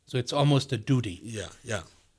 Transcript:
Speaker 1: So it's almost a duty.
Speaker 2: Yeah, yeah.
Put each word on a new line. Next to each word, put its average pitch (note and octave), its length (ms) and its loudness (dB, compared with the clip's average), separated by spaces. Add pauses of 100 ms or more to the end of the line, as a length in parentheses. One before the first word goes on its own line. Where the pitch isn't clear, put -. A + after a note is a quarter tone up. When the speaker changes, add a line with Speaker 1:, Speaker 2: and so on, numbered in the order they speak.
Speaker 1:
So - 120 -2
it's B2 140 -2
almost C#3+ 400 4
a B2 40 -2
duty. A2+ 460 0
Speaker 2:
Yeah, G#2 280 -10 (120)
yeah. A2 200 -6 (360)